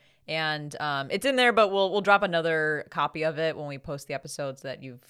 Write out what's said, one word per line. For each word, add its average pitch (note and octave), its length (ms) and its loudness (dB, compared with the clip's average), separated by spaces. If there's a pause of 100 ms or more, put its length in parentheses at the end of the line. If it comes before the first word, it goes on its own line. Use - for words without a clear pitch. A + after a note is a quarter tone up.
(260)
And, D3+ 540 -2
um, C#3+ 300 -2
it's G3+ 140 -2
in C4+ 120 2
there, B3 160 4
but G#3 180 6
we'll, G3 220 2
we'll G3+ 100 2
drop G3+ 220 6
another D#3+ 680 0
copy D3+ 340 -2
of D#3 140 -2
it D#3+ 180 0
when D3 120 -8
we C#3 100 -10
post C#3+ 300 -10
the D3 60 -6
episodes C#3 480 -8
that C3+ 200 -10
you've, B2+ 280 -16